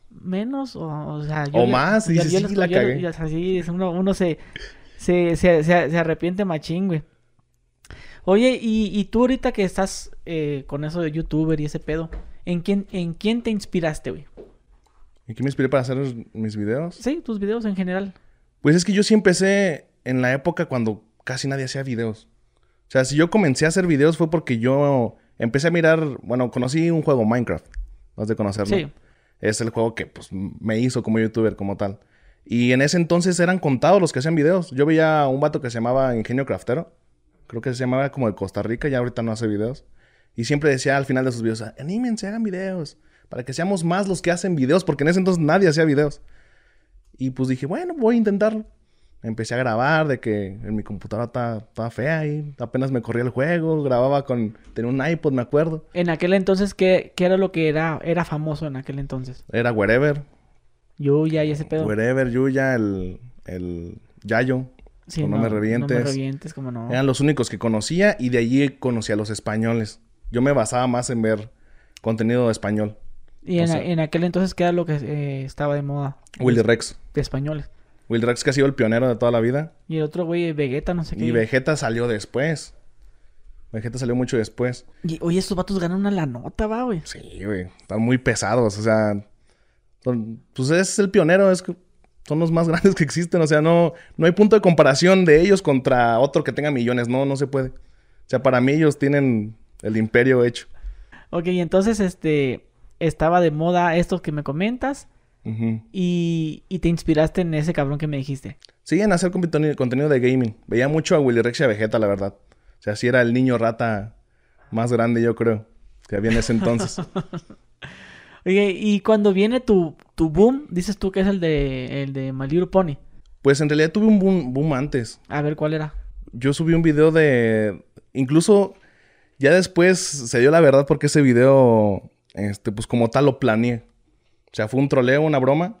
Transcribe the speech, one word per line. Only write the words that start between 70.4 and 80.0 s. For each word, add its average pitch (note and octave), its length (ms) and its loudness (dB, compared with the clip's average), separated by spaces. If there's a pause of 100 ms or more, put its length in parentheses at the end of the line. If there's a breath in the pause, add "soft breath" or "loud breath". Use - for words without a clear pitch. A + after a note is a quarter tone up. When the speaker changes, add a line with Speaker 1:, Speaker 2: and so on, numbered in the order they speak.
Speaker 2:
me C#3 100 4
basaba B2+ 360 0
más B2 240 -2
en A#2 100 -2
ver A2 300 -2 (500)
contenido A2+ 500 0
español. G#2+ 460 -4 (460)
Speaker 1:
Y F3 160 -2
Speaker 2:
O - 20 2
Speaker 1:
en, E3+ 60 2
Speaker 2:
sea, D#3+ 160 -2
Speaker 1:
en E3+ 160 -2
aquel D#3+ 240 -2
entonces, F3+ 320 -2
¿qué F3+ 80 -2
era F3 80 2
lo F3 140 -2
que, D#3 100 -4
eh, C#3+ 500 -6
estaba D3 300 -4
de C#3+ 80 -4
moda? C#3+ 340 -6 (220)
Speaker 2:
Willy B2 180 2
Speaker 1:
De, A2+ 60 4
Speaker 2:
Rex. A2+ 340 0 (160)
Speaker 1:
de D3 80 -2
españoles. C#3+ 480 -6 (400)
Speaker 2:
Willy A#2 160 0
Rex A#2+ 180 0
que D3 60 0
ha C3 40 2
sido C#3 120 2
el C#3 80 2
pionero A#2 340 2
de A#2+ 80 0
toda A#2+ 160 2
la A#2 100 2
vida. C#3 320 -2 (140)
Speaker 1:
Y D#3+ 100 -6
el D#3 60 -2